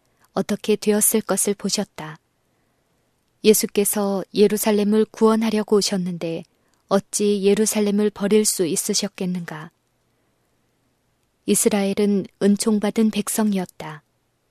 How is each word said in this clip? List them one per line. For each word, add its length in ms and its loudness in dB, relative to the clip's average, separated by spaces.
어떻게 420 -2
되었을 460 0
것을 340 -2
보셨다. 640 -6
예수께서 800 2
예루살렘을 720 2
구원하려고 680 2
오셨는데 680 -4
어찌 540 0
예루살렘을 680 2
버릴 340 2
수 220 -2
있으셨겠는가? 1040 -6
이스라엘은 800 0
은총받은 680 2
백성이었다. 920 -4